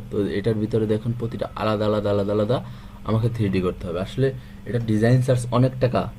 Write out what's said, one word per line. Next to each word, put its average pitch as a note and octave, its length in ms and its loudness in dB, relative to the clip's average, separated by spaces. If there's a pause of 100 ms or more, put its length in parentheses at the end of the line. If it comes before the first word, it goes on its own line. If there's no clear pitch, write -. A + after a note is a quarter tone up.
(120)
তো G2+ 160 0
এটার G2 260 0
ভিতরে G#2+ 340 0
দেখুন A2 320 0
প্রতিটা A#2 360 -4
আলাদা G#2+ 300 0
আলাদা G#2 240 2
আলাদা G2+ 240 2
আলাদা G#2+ 320 0 (400)
আমাকে A2 240 2
থ্রি G#2 200 0
ডি F#2 120 2
করতে F2+ 260 -2
হবে। F2 120 -4
আসলে C3 340 0 (320)
এটা B2 140 -2
ডিজাইন A2+ 420 4
চার্জ B2+ 300 2
অনেক B2+ 200 4 (100)
টাকা। A2 380 2